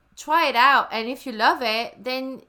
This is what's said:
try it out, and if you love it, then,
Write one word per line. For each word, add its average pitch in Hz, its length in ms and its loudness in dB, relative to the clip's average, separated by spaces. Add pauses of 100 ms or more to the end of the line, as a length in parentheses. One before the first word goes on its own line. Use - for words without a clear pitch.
(160)
try 311 320 0
it 247 80 -2
out, 254 360 4
and 226 160 -4
if 262 160 -10
you 262 80 -8
love 254 300 0
it, 226 420 -6
then, 262 440 -8